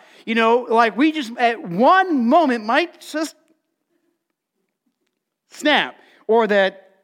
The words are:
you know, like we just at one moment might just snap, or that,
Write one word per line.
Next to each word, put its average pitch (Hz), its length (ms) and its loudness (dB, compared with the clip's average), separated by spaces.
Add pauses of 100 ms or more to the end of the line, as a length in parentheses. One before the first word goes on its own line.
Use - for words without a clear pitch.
(260)
you 220 100 -4
know, 233 340 2
like 226 280 0
we 302 160 0
just 269 240 -8
at 240 260 -2
one 269 640 0
moment 254 380 2
might 277 340 -2
just - 360 -8 (2000)
snap, 214 480 -2 (320)
or 226 200 2
that, 190 560 -2